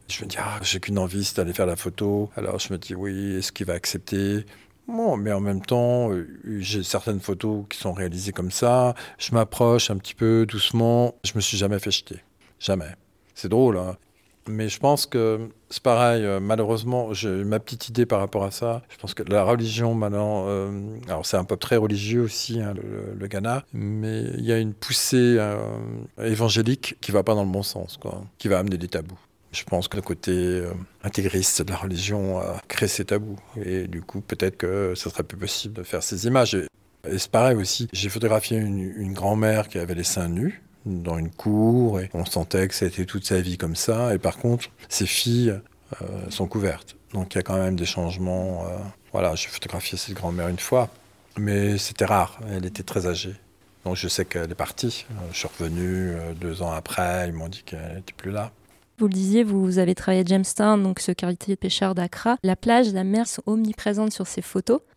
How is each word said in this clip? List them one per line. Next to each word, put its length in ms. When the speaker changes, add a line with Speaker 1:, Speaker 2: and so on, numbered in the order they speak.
Speaker 1:
Je 160
me 60
dis, « 100
Ah, 220
j'ai 200
qu'une 180
envie, 260
c'est 140
d'aller 160
faire 100
la 120
photo. » 600
Alors, 220
je 160
me 40
dis, « 160
Oui, 420
est-ce 160
qu'il 120
va 80
accepter ? » 720
Bon, 300
mais 160
en 80
même 220
temps, 500
euh, 160
j'ai 240
certaines 380
photos 500
qui 80
sont 160
réalisées 380
comme 180
ça. 440
Je 160
m'approche 580
un 60
petit 180
peu 300
doucement. 720
Je 120
me 40
suis 160
jamais 220
fait 120
jeter. 320
Jamais. 340
C'est 140
drôle, 300
hein. 180
Mais 220
je 100
pense 280
que 420
c'est 120
pareil, 400
euh, 160
malheureusement, 760
j'ai 280
ma 160
petite 300
idée 160
par 160
rapport 240
à 60
ça. 400
Je 80
pense 160
que 80
la 200
religion, 520
maintenant, 540
euh, 500
alors 160
c'est 140
un 60
peuple 180
très 140
religieux 440
aussi, 400
hein, 140
le, 440
le 80
Ghana, 460
mais 480
il 80
y 80
a 60
une 160
poussée, 640
euh, 180
évangélique 800
qui 100
va 120
pas 120
dans 100
le 60
bon 120
sens, 340
quoi, 260
qui 120
va 100
amener 180
des 120
tabous. 300
Je 140
pense 240
que 80
le 60
côté, 300
euh, 420
intégriste 580
de 80
la 80
religion 600
a 300
créé 200
ces 180
tabous. 320
Et 240
du 140
coup, 180
peut-être 380
que 360
ce 140
serait 140
plus 160
possible 340
de 120
faire 180
ces 240
images. 280
Et, 120
et 100
c'est 120
pareil 260
aussi, 380
j'ai 160
photographié 480
une, 200
une 360
grand-mère 540
qui 100
avait 160
les 100
seins 240
nus 320
dans 300
une 140
cour, 720
et 120
on 140
sentait 420
que 60
c'était 320
toute 180
sa 160
vie 160
comme 180
ça. 400
Et 40
par 180
contre, 300
ses 160
filles, 520
euh, 20
sont 180
couvertes. 500
Donc 200
il 40
y 20
a 20
quand 140
même 180
des 120
changements. 800
Euh, 100
voilà, 240
j'ai 140
photographié 480
cette 180
grand-mère 340
une 100
fois, 320
mais 400
c'était 260
rare, 340
elle 160
était 160
très 240
âgée. 280
Donc 100
je 120
sais 180
qu'elle 240
est 40
partie. 580
Euh, 20
je 60
suis 100
revenu, 520
euh, 240
deux 260
ans 120
après, 560
ils 40
m'ont 160
dit 160
qu'elle 300
n'était 180
plus 180
là. 220
Speaker 2:
Vous 100
le 40
disiez, 300
vous, 220
vous 160
avez 160
travaillé 240
à 40
Jamestown, 560
donc 200
ce 100
quartier 460
pêcheur 400
d'Accra. 480
La 100
plage, 380
la 100
mer 240
sont 200
omniprésentes 640
sur 160
ces 120
photos. 420